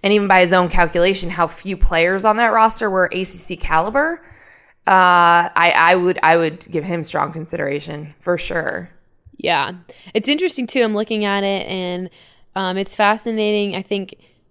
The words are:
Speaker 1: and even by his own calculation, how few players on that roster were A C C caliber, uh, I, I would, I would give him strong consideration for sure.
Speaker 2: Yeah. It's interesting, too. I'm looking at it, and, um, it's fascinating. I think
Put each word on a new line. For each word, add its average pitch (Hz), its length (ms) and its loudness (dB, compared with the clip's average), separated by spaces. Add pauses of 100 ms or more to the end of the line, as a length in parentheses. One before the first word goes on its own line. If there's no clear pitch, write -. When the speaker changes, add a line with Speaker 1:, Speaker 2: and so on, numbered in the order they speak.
Speaker 1:
and 196 80 0
even 202 160 2
by 185 140 6
his 175 100 2
own 180 160 4
calculation, 175 600 0
how 175 180 -2
few 190 300 -10
players 185 480 2
on 214 120 2
that 226 140 2
roster 220 380 2
were 185 240 0
A 185 100 -4
C 185 140 -10
C 170 180 -10
caliber, 247 680 -2 (680)
uh, 175 680 6
I, 170 200 4
I 175 200 6
would, 180 260 0
I 165 140 6
would 165 340 -2
give 151 140 -4
him 170 200 -6
strong 151 280 -4
consideration 151 880 -8
for 175 180 -2
sure. 170 520 -6 (480)
Speaker 2:
Yeah. 156 360 -2 (400)
It's 220 140 -2
interesting, 294 400 -2
too. 254 140 0
I'm 220 140 0
looking 214 280 -4
at 202 200 -2
it, 196 240 -4
and, 180 420 -8 (460)
um, 190 220 -4
it's 196 180 -6
fascinating. 208 800 0
I 190 80 -8
think 196 320 -8 (360)